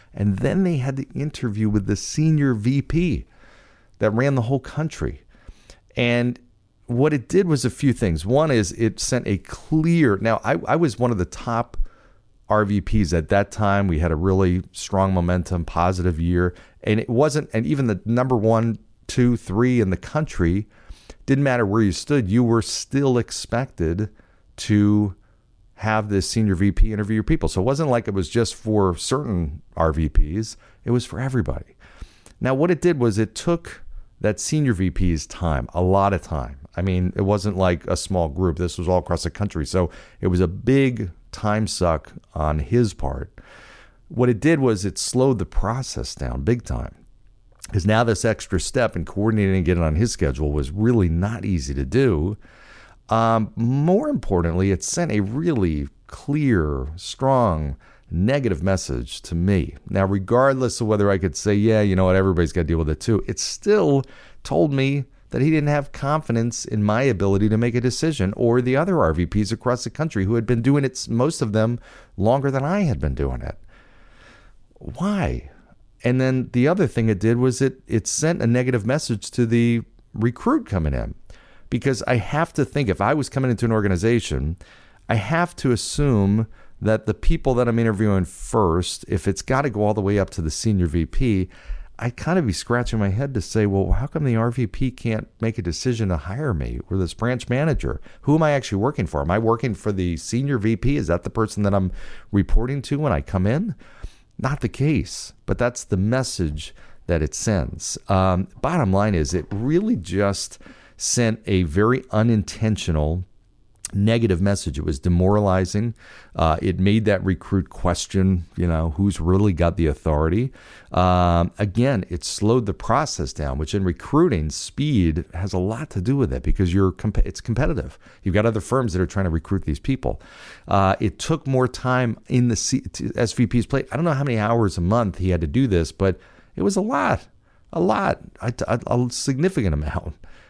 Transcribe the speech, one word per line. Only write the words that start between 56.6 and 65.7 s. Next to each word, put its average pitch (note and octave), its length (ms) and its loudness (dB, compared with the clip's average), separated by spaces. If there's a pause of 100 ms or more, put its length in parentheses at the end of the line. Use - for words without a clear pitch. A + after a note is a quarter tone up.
strong, F#2+ 800 0 (340)
negative G2+ 520 0
message D2+ 600 -4
to - 120 -8
me. F2 400 2 (160)
Now, G2 160 2
regardless A#2+ 720 0
of A#2 60 -2
whether G2+ 240 2
I G2 80 2
could F2 180 -2
say, G#2 180 0
"Yeah, G#2+ 280 4
you G2+ 120 2
know F#2 120 4
what, F#2 100 4
everybody's F2+ 360 2
gotta E2+ 160 0
deal E2 100 0
with D#2+ 100 0
it D2+ 120 -2
too," A2 260 0
it - 120 -6
still E3 640 2 (420)
told D#3 280 0
me C3+ 320 0 (240)
that A#2+ 140 -2
he D3+ 80 4
didn't D3+ 180 2
have D3 240 -2